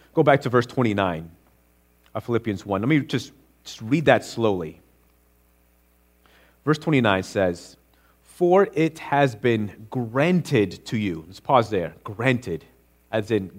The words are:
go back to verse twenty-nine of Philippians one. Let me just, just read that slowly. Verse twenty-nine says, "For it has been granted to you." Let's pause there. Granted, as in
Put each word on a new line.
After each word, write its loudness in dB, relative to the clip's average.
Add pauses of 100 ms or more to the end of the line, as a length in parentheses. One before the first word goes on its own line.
(140)
go 2
back 4
to -6
verse 2
twenty-nine -2 (840)
of -8
Philippians -4
one. -4
Let -2
me 2
just, -8 (300)
just -20
read -2
that 4
slowly. -2 (1900)
Verse 0
twenty-nine 2
says, -4 (460)
"For 2
it 0
has 2
been -2
granted 0
to -4
you." -4
Let's -20
pause 2
there. -4 (100)
Granted, -4 (460)
as -4
in -2